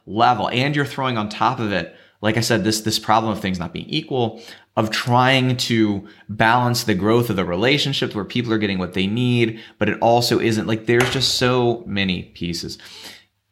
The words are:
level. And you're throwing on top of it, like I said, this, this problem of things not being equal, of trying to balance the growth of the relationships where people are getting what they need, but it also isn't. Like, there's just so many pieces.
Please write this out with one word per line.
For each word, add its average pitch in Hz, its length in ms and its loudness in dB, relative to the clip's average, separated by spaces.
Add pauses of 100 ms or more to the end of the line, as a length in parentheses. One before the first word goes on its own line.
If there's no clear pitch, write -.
level. 110 440 2
And 139 240 0
you're 143 100 0
throwing 127 320 -4
on 104 120 -4
top 120 320 0
of 104 120 -2
it, 85 220 -4 (260)
like 110 160 0
I 117 40 0
said, 110 240 0
this, 107 160 0
this - 180 -2
problem 110 340 0
of 92 80 -6
things 92 180 -4
not 82 140 -8
being 85 160 -10
equal, 139 520 -4 (360)
of 110 140 0
trying 127 680 2
to 107 500 0 (200)
balance 120 560 2
the 107 100 2
growth 113 340 2
of 101 80 0
the 95 80 0
relationships 131 680 0
where 101 100 -4
people 120 280 -2
are 110 60 0
getting 98 200 -2
what 90 160 -6
they 95 120 0
need, 120 560 0 (160)
but 110 100 0
it - 120 -2
also 117 400 4
isn't. 107 260 0
Like, 113 200 -4
there's 123 240 4
just - 260 -2
so 123 500 0
many 95 360 -2
pieces. - 560 -8 (720)